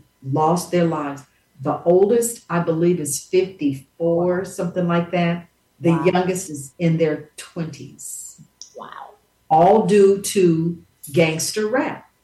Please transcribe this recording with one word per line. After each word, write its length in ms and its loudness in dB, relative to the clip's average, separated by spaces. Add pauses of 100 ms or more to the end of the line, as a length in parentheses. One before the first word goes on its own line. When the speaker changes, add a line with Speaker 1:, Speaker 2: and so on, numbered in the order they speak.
(240)
Speaker 1:
lost 460 0
their 160 2
lives. 380 -6 (360)
The 220 -4
oldest, 680 2
I 120 -2
believe, 400 0
is 220 -8
fifty-four, 1200 -2
something 420 -4
like 220 0
that. 380 -2 (300)
The 120 0
Speaker 2:
Wow. 160 0
Speaker 1:
youngest 420 0
is 300 -12
in 180 0
their 400 -2
twenties. 1040 -14 (340)
Speaker 2:
Wow. 360 -18 (400)
Speaker 1:
All 360 6
due 360 6
to 600 0 (300)
gangster 540 -2
rap. 440 -6 (140)